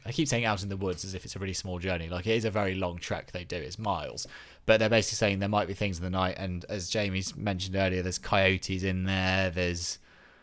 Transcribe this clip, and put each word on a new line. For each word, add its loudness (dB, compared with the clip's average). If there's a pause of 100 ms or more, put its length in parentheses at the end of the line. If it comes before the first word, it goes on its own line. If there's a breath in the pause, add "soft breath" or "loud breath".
I -8
keep 0
saying 2
out 0
in -6
the -4
woods -2
as -8
if -8
it's -10
a -8
really -4
small -4
journey. -2
Like, -4
it 4
is 2
a 0
very 0
long -2
trek -6
they -8
do. -8
It's -8
miles. -4 (400 loud breath)
But 8
they're 4
basically 4
saying 4
there 0
might 2
be -4
things -2
in -4
the -2
night, 0
and -4
as -6
Jamie's 0
mentioned -2
earlier, 4
there's -2
coyotes 2
in 0
there, 2
there's, -2 (440 soft breath)